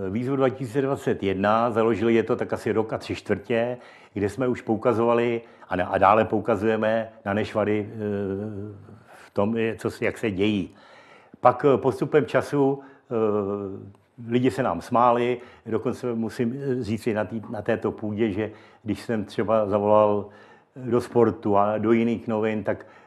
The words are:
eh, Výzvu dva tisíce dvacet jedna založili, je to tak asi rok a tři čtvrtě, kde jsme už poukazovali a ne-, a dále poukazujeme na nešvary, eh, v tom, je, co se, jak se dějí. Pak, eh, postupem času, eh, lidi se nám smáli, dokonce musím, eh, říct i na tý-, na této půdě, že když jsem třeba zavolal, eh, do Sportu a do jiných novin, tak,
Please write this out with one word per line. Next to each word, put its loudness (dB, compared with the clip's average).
eh, -6
Výzvu -2
dva 4
tisíce -4
dvacet -2
jedna 2
založili, 2
je 4
to -2
tak -4
asi -2
rok -2
a -2
tři -8
čtvrtě, -2
kde 0
jsme -2
už -2
poukazovali 2
a -4
ne-, 0
a 0
dále 6
poukazujeme 0
na -2
nešvary, 0
eh, -14
v -20
tom, 0
je, -2
co -4
se, -6
jak -2
se -2
dějí. 0
Pak, 4
eh, 4
postupem 0
času, 0
eh, -6
lidi 2
se -2
nám -2
smáli, 2
dokonce -4
musím, -4
eh, -2
říct -4
i 0
na -2
tý-, -10
na -8
této 0
půdě, -2
že -4
když -4
jsem -4
třeba 0
zavolal, 4
eh, -4
do 2
Sportu 2
a 2
do 2
jiných 0
novin, -2
tak, -6